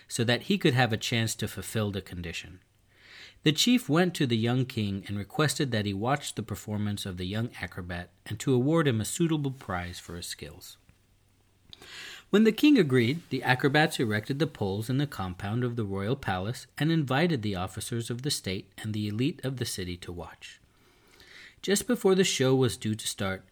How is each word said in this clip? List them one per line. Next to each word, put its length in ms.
so 180
that 180
he 160
could 160
have 180
a 40
chance 400
to 120
fulfill 420
the 100
condition. 600
The 100
chief 360
went 260
to 120
the 100
young 300
king 420
and 80
requested 560
that 140
he 80
watch 400
the 80
performance 640
of 100
the 80
young 240
acrobat 520
and 140
to 120
award 340
him 140
a 60
suitable 440
prize 480
for 180
his 100
skills. 500
When 160
the 80
king 260
agreed, 520
the 120
acrobats 560
erected 400
the 80
poles 420
in 100
the 80
compound 580
of 100
the 100
royal 320
palace 500
and 140
invited 500
the 140
officers 540
of 120
the 80
state 480
and 140
the 160
elite 340
of 140
the 80
city 320
to 160
watch. 480
Just 260
before 280
the 80
show 320
was 220
due 180
to 120
start, 460